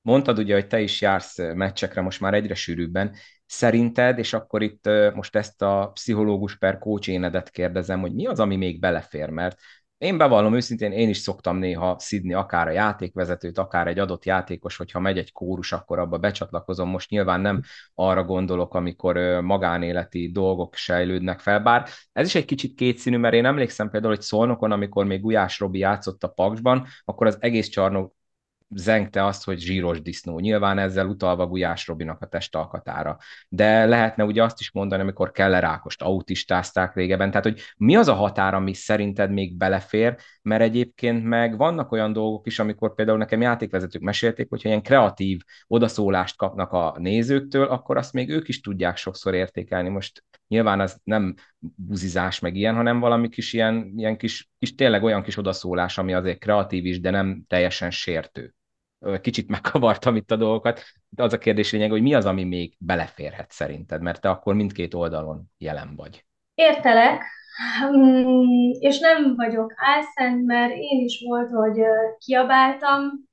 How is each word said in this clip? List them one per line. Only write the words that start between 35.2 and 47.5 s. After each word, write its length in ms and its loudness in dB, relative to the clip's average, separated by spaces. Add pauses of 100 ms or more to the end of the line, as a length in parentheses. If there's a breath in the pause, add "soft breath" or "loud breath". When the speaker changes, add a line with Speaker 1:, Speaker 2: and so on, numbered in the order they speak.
Speaker 1:
Keller 320 4
Ákost 380 -4
autistázták 960 -2
régebben. 340 0
Tehát, 140 0
hogy 180 -2 (160 loud breath)
mi 180 6
az 120 8
a 60 4
határ, 400 2
ami 200 -2
szerinted 580 -2
még 260 -4
belefér? 580 0 (260 soft breath)
Mert 200 0
egyébként 600 0
meg 340 0
vannak 340 0
olyan 220 0
dolgok 340 -4
is, 120 -6
amikor 360 -2
például 220 2
nekem 240 0
játékvezetők 600 -2
mesélték, 480 -2
hogyha 200 -4
ilyen 140 0
kreatív 580 2 (260 soft breath)
odaszólást 680 0
kapnak 340 -4
a 260 0
nézőktől, 680 0